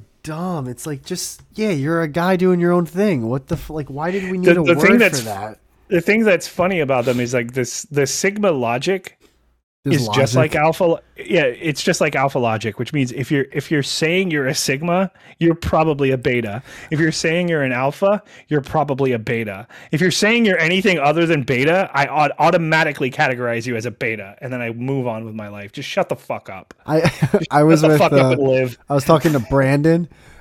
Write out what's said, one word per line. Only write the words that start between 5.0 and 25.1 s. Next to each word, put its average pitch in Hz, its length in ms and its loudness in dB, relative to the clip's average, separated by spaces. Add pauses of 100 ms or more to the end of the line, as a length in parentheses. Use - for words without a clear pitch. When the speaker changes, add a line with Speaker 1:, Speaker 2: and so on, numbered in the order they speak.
Speaker 2:
that's 160 200 2
Speaker 1:
for 110 60 -6
that? 104 320 -10 (300)
Speaker 2:
the 175 120 2
thing 214 240 2
that's 180 240 2
funny 185 320 -2
about 131 240 0
them 123 160 0
is, 120 140 -4
like, 120 200 -2
this, 127 300 -4
the 143 220 0
Sigma 202 440 -2
logic 135 680 -2 (640)
Speaker 1:
There's 139 180 2
Speaker 2:
is 113 60 -4
just 131 260 0
Speaker 1:
logic. 156 200 2
Speaker 2:
like 151 80 2
alpha. 165 340 2 (200)
Yeah, 170 280 0
it's 139 380 -4
just 180 200 0
like 151 120 -2
alpha 139 240 0
logic, 113 400 -2
which 120 140 -6
means 131 200 0
if 131 180 -6
you're, 139 220 0
if - 180 -6
you're 147 120 0
saying 175 480 -2
you're 143 160 -2
a 143 80 -2
Sigma, 170 560 -2 (280)
you're 165 160 4
probably 156 560 0
a 131 80 0
beta. 120 440 -2 (280)
If 151 100 -2
you're 160 100 2
saying 170 380 -2
you're 160 140 0
an 131 100 0
alpha, 147 500 0 (260)
you're 151 120 0
probably 139 520 0
a 117 60 0
beta. 107 480 -6 (240)
If 151 120 0
you're 180 80 4
saying 226 340 2
you're 185 140 2
anything 180 400 2
other 151 260 2
than 160 180 2
beta, 143 520 0
I 143 120 2
au-, 143 320 0
automatically 160 720 2
categorize 120 560 -2
you 123 100 -4
as 113 100 -4
a 120 40 -6
beta, 107 520 -8
and 127 100 -10
then 123 80 -6
I 117 120 -6
move 127 340 -4
on 113 180 -6